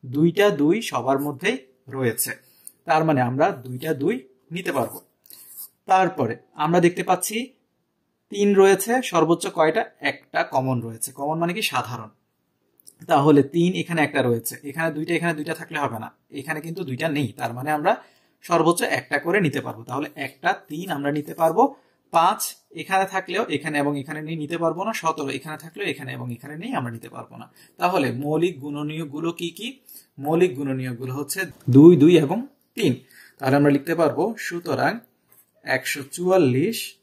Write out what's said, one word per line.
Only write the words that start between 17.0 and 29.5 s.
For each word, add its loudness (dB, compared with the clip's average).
নেই, 0
তার -4
মানে -6
আমরা 2
সর্বোচ্চ 2
একটা -4
করে 2
নিতে 0
পারবো। -12
তাহলে -6
একটা -4
তিন -10
আমরা -2
নিতে -8
পারবো। 4
পাঁচ 4
এখানে 0
থাকলেও -4
এখানে -4
এবং 0
এখানে -10
নিয়ে -6
নিতে -6
পারবো 0
না, -4
সতেরো -2
এখানে -10
থাকলেও -10
এখানে -10
এবং -8
এখানে -14
নিয়ে -8
আমরা -4
নিতে -16
পারবো -16
না। -16
তাহলে 2
মৌলিক 0
গুণনীয়কগুলো -6
কি -6